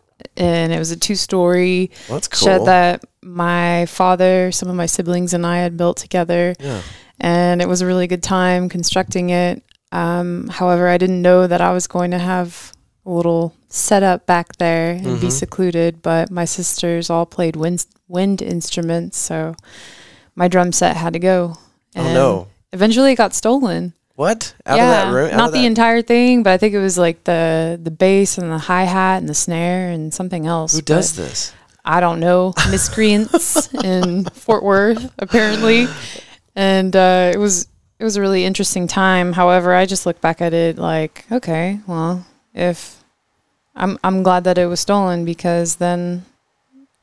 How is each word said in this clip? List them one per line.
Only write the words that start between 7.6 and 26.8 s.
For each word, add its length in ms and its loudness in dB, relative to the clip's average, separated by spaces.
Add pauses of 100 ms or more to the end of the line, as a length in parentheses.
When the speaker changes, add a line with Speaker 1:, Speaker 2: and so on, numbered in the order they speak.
Speaker 1:
it 60 -2
was 140 0
a 40 -2
really 220 0
good 160 -4
time 460 0
constructing 600 -2
it. 340 0 (280)
Um, 560 -4
however, 400 0
I 100 4
didn't 240 0
know 260 6
that 140 0
I 120 2
was 120 -4
going 260 -4
to 80 -2
have 540 -6 (320)
a 60 -10
little 420 0 (160)
setup 560 2
back 320 -2
there 340 0
and 120 -6
be 60 -4 (180)
Speaker 2:
Mm-hmm. 20 -2
Speaker 1:
secluded, 720 -2
but 300 0
my 140 -4
sisters 680 -4
all 160 0
played 280 -4
wind, 300 -4 (220)
wind 340 -2
instruments, 760 -4
so 360 -6 (800)
my 140 0
drum 240 2
set 260 0
had 160 -4
to 60 -4
go. 380 0 (380)
Speaker 2:
Oh, 60 -6
Speaker 1:
And 140 -2
Speaker 2:
no. 320 2 (260)
Speaker 1:
eventually 380 4
it 60 2
got 180 0
stolen. 580 -2 (220)
Speaker 2:
What? 380 -2 (120)
Out 140 -2
of 60 6
that 220 4
Speaker 1:
Yeah, 60 -2
Speaker 2:
room? 180 0
Out 60 -2
Speaker 1:
not 100 4
Speaker 2:
of 60 -4
Speaker 1:
the 80 0
Speaker 2:
that 60 4
Speaker 1:
entire 340 2
thing, 420 4
but 100 4
I 40 4
think 160 0
it 60 0
was, 180 0